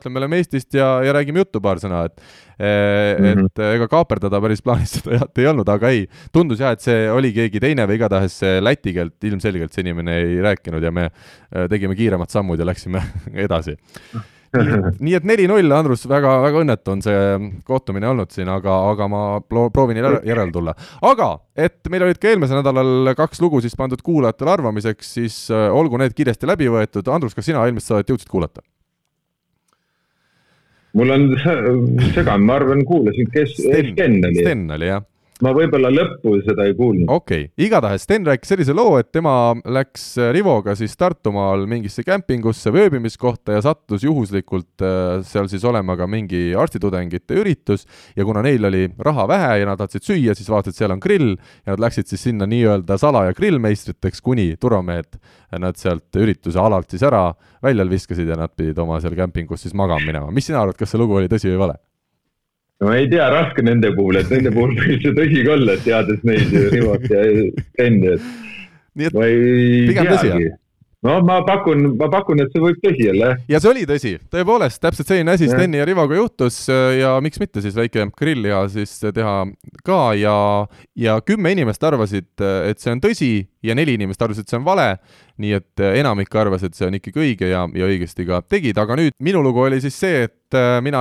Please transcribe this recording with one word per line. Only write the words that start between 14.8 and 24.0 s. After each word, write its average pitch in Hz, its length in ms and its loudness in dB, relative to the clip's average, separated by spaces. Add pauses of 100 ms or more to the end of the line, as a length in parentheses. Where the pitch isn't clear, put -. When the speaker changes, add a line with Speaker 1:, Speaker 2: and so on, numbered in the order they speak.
Speaker 2:
<laughs> 139 40 -4
Speaker 1:
nii 170 100 0
et 160 80 0
neli 208 240 2
null, 185 240 4
Andrus, 139 360 2
väga, 139 240 2 (100)
väga 147 220 2
õnnetu 107 320 -2
on 98 60 -6
see 98 500 0 (120)
kohtumine 107 460 -4
olnud 117 220 -2
siin, 92 180 -6
aga, 95 280 0 (120)
aga 104 180 0
ma 101 140 -2 (200)
plo-, 117 280 0
proovin 117 300 0
järel, 127 240 0
järele 107 280 -2
tulla. 82 220 -4 (280)
Aga 220 280 4 (240)
et 165 240 -2 (120)
meil 180 180 0
olid 175 100 0
ka 214 140 2
eelmisel 139 260 0
nädalal 131 580 2
kaks 156 260 -2
lugu 151 200 2
siis 117 140 -4
pandud 131 260 -6